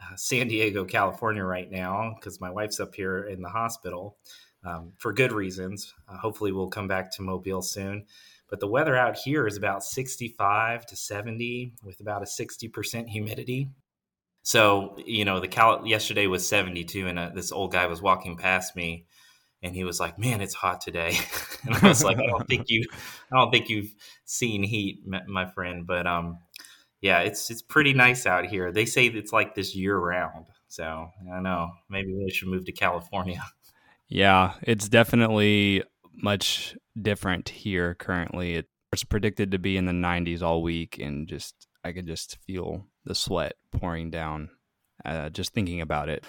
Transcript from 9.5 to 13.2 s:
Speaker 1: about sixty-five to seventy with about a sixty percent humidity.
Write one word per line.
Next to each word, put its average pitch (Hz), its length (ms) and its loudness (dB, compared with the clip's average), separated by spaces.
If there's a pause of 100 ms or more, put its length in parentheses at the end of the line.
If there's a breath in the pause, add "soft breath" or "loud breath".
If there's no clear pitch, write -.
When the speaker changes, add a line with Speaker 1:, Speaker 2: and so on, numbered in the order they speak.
Speaker 1:
about 98 260 -2
sixty-five 113 1040 -2
to 101 80 -16
seventy 117 880 -6
with 95 160 -18
about 104 240 -6
a - 20 -8
sixty - 420 -8
percent 117 420 -6
humidity. 110 600 -4 (720)